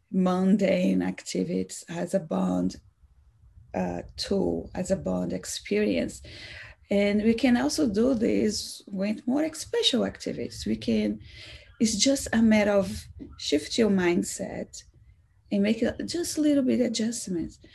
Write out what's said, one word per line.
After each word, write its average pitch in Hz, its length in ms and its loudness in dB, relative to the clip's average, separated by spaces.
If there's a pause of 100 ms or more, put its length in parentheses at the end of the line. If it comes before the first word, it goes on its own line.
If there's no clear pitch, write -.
(100)
mundane 190 920 4
activities 185 840 -4
as 175 260 -4
a 190 60 0
bond, 180 560 -2 (1000)
uh, 175 280 -2 (140)
tool, 180 580 -2
as 185 160 -4
a 190 60 2
bond 180 360 -4
experience. - 920 -4 (680)
And 202 320 2
we 226 120 4
can 240 220 4
also 285 320 2
do 226 260 2
this 214 720 0
with 202 400 -6
more 294 280 0
special 311 500 0
activities. - 600 -6
We 214 100 0
can, 214 440 0 (600)
it's 220 160 2
just 277 360 2
a 226 100 4
matter 214 300 6
of 196 340 0 (320)
shift - 400 -2
your 220 120 4
mindset 180 920 -2 (680)
and 202 120 0
make 220 200 0
a, - 200 -2
just 330 340 -4
a 311 60 2
little 294 200 4
bit 247 180 2
adjustments. 226 800 -2 (160)